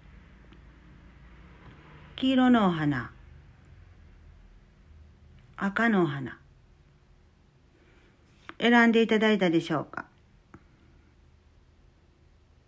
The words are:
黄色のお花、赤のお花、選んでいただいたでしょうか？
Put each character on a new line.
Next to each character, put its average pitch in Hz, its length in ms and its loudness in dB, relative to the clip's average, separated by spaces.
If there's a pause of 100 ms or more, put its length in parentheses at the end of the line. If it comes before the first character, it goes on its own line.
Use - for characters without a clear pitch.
(2250)
黄 262 140 -2
色 254 200 2
の 220 180 4
お 175 40 2
花、 147 400 -4 (2500)
赤 208 320 -2
の 190 140 2
お - 40 0
花、 139 320 -10 (2250)
選 233 260 4
ん 233 60 4
で 226 80 2
い 220 60 0
た 220 120 0
だ 220 140 2
い 208 40 2
た 185 120 0
で 165 100 0
し 156 140 -4
ょ 139 80 -2
う - 40 -12
か？ - 200 -16 (2750)